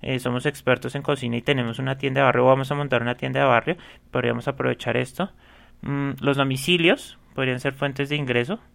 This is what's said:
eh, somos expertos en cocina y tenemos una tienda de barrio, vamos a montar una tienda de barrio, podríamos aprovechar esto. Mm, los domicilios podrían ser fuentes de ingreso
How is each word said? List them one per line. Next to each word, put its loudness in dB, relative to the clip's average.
eh, -4
somos -2
expertos 0
en -6
cocina -2
y -4
tenemos 0
una -4
tienda 0
de 6
barrio, 6
vamos 4
a 0
montar 0
una -2
tienda -4
de 4
barrio, 2
podríamos -2
aprovechar -2
esto. -4
Mm, -4
los 2
domicilios 0
podrían -2
ser -4
fuentes -4
de -2
ingreso -2